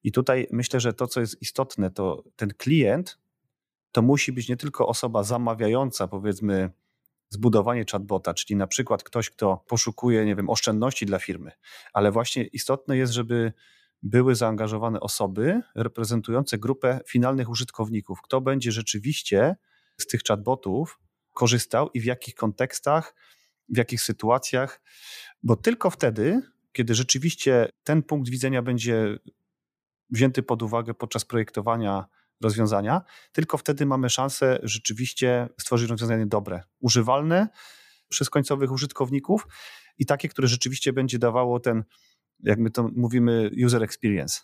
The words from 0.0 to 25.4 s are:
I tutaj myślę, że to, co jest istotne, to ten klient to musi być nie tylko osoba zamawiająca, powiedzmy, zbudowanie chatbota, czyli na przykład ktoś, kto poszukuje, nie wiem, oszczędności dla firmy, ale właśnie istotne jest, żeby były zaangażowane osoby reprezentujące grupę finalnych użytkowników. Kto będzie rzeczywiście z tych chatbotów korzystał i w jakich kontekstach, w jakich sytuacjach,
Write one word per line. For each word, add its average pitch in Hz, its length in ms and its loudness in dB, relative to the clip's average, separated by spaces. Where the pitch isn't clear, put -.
I 104 100 0
tutaj 127 380 2
myślę, 120 300 -2
że 117 120 0
to, 127 140 -2
co 123 140 -4
jest 113 220 -4
istotne, 104 480 -2
to 92 340 -4
ten 104 220 -4
klient 143 600 2
to 117 80 4
musi 135 300 4
być 123 160 -8
nie 123 80 -2
tylko 131 300 -2
osoba 120 360 -2
zamawiająca, 113 880 0
powiedzmy, 98 600 -2
zbudowanie 110 640 2
chatbota, 95 420 -2
czyli - 220 -4
na 98 100 0
przykład - 360 -2
ktoś, - 280 -4
kto 95 380 0
poszukuje, 117 560 0
nie 104 120 0
wiem, 98 140 -2
oszczędności 110 560 -2
dla 95 120 0
firmy, 82 340 -8
ale 101 200 4
właśnie 117 320 0
istotne - 520 -2
jest, 127 160 2
żeby 117 400 0
były 123 320 4
zaangażowane 110 680 0
osoby 110 600 -2
reprezentujące 117 840 -2
grupę 127 480 0
finalnych 123 440 0
użytkowników. 110 720 -6
Kto 131 180 -2
będzie 131 320 0
rzeczywiście 113 840 0
z - 60 -6
tych - 220 -4
chatbotów 110 720 -2
korzystał 120 600 2
i 120 60 -2
w 110 40 -8
jakich 123 300 -6
kontekstach, 127 800 -2
w - 80 -2
jakich 120 260 0
sytuacjach, 127 760 -2